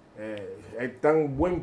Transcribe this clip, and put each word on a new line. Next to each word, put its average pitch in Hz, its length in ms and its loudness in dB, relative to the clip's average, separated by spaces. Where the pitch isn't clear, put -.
eh, 104 380 -10
el 123 200 -4
tan 151 380 4
buen 170 260 2